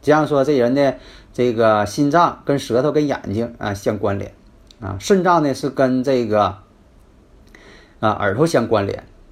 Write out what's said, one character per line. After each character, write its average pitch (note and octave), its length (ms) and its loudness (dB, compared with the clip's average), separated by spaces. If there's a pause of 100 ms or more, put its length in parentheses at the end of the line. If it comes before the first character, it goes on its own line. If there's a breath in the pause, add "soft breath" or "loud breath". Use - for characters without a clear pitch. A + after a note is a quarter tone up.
这 C#3+ 100 2
样 D3+ 160 4
说， C#3 160 2
这 C#3+ 140 2
人 A#2+ 180 2
的 C#3 220 0 (360 loud breath)
这 B2 200 0
个 G#2+ 320 2
心 C#3+ 260 -2
脏 D#3+ 320 2
跟 C#3 160 -2
舌 B2 220 -2
头 D3 100 0
跟 D3+ 160 0
眼 C3 140 -6 (120)
睛 A#2 240 -6
啊 G#2 160 -6
相 G#2 240 -4
关 G2+ 220 -4
联 F#2+ 140 -12 (480)
啊， G2 180 -10
肾 F#3+ 240 2
脏 F3 180 4
呢 C#3+ 120 -2
是 C3+ 160 -4
跟 B2+ 340 0
这 B2+ 240 0
个 G#2 300 0 (1400 loud breath)
啊 A2 100 0
耳 G2+ 240 -2
朵 C#3+ 100 4
相 B2+ 220 0
关 G#2 180 0
联 - 180 -8 (280)